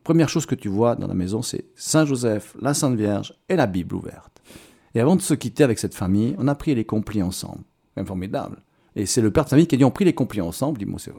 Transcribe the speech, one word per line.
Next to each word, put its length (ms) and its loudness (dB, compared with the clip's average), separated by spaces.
Première 240 4
chose 160 -2
que 100 -4
tu 140 -6
vois 280 2
dans 120 -6
la 60 -4
maison, 260 -2
c'est 240 -6
Saint 280 2
Joseph, 560 -2
la 140 0
Sainte 220 0
Vierge 360 -2
et 80 0
la 100 2
Bible 280 -4
ouverte. 480 -12
Et 60 2
avant 160 4
de 60 0
se 100 0
quitter 320 2
avec 140 2
cette 160 -6
famille, 420 0
on 100 -2
a 80 2
pris 200 -2
les 100 -2
complis 380 -2
ensemble. 420 -6
C'est 100 -6
formidable. 520 -8
Et 100 -2
c'est 140 2
le 100 6
père 140 2
de 60 -6
famille 180 6
qui 80 2
a 20 4
dit, « 60 8
On 80 4
prie 120 0
les 100 4
complis 260 -4
ensemble. » 400 -4
Je 40 -8
dis, « 60 -6
Moi, 80 -6
c'est 200 -14